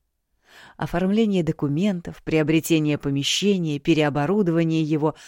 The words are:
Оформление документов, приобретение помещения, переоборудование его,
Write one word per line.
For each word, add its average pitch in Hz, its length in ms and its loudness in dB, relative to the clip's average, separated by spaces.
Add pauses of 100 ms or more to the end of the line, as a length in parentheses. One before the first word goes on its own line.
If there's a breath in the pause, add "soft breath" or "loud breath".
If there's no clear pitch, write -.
(760 soft breath)
Оформление 190 640 0
документов, 160 800 -4
приобретение 156 720 2
помещения, 147 800 -2
переоборудование 160 1040 2
его, 151 340 -2 (120)